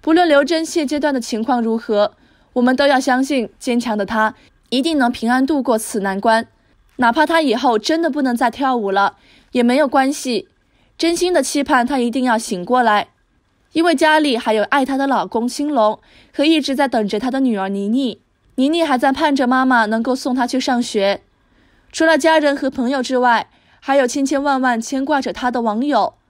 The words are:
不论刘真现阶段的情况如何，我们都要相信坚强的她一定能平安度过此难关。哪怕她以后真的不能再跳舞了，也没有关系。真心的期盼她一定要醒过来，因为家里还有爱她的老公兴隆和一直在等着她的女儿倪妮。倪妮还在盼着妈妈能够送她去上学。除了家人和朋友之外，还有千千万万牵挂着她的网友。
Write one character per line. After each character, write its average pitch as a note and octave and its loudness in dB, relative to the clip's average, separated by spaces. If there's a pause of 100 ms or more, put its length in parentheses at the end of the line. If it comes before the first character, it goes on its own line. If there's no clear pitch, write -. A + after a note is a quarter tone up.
不 D4+ -2
论 F4 4
刘 C#4+ 4
真 D#4+ -2
现 D#4 -2
阶 D4 -4
段 D4 0
的 B3+ -2
情 A3+ -6
况 A#3+ 0
如 A3+ -2
何， G#3 0 (380)
我 B3+ 0
们 B3+ 2
都 C#4+ 2
要 C#4 4
相 C4 0
信 C4+ -4
坚 A#3+ -2
强 A#3 -4
的 G3+ -2
她 G#3+ -2 (340)
一 B3+ -2
定 D#4+ 0
能 B3 2
平 A#3 -4
安 C4 2
度 C#4 -2
过 A#3+ 0
此 A3 -6
难 G3 -4
关。 A3+ 0 (500)
哪 A#3+ 2
怕 D4+ 2
她 E4 2
以 B3+ 0
后 B3 2
真 D#4+ 0
的 E4 0
不 C#4+ -4
能 B3+ 0
再 A#3+ 0
跳 C4 -2
舞 G3+ -2
了， G3 0 (380)
也 B3 2
没 B3 4
有 D4 2
关 C4+ 2
系。 B3+ -6 (480)
真 E4+ 0
心 F4 0
的 E4 2
期 C#4 -2
盼 B3+ 2
她 C#4+ -2
一 A#3+ 0
定 B3+ -2
要 A#3 2
醒 F#3 -6
过 B3 2
来， G#3 2 (680)
因 D#4+ 0
为 F4 2
家 D#4 4
里 C#4+ 0
还 A#3 -2
有 G#3+ 2
爱 C#4 0
她 C4+ -4
的 C#4 -2
老 A3 0
公 A#3 -4
兴 D4 -4
隆 G#3+ 0 (360)
和 C#4 0
一 D#4+ 4
直 C4+ -4
在 C#4 2
等 A3 -2
着 G#3 -2
她 A#3+ -4
的 C4+ -4
女 B3 0
儿 F#3+ -4
倪 G3 -6
妮。 A#3+ -2 (360)
倪 C4 0
妮 E4 0
还 C#4+ 0
在 C4+ 2
盼 C#4+ 0
着 C4 0
妈 C4 2
妈 B3 4
能 A3 -2
够 B3 -2
送 B3+ -4
她 B3+ 0
去 B3+ -2
上 B3 0
学。 G3+ -2 (680)
除 - 0
了 D#4+ 4
家 D#4+ 4
人 D4 2
和 C#4+ -4
朋 C4 -4
友 C#4 -2
之 B3+ -2
外， A#3+ 2 (300)
还 C#4 0
有 C#4 4
千 C#4 -2
千 C#4 -2
万 C#4 0
万 B3 0
牵 C4 -4
挂 C#4+ 0
着 B3+ -6
她 B3+ -4
的 A#3+ -4
网 A3+ -2
友。 C4 0 (160)